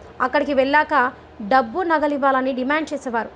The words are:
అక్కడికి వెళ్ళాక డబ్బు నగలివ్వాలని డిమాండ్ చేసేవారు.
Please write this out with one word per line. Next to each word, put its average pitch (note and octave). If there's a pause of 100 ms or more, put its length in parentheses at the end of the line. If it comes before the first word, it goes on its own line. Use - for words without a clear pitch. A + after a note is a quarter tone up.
(200)
అక్కడికి C#4
వెళ్ళాక C4+ (360)
డబ్బు C4
నగలివ్వాలని C#4
డిమాండ్ C#4+
చేసేవారు. A#3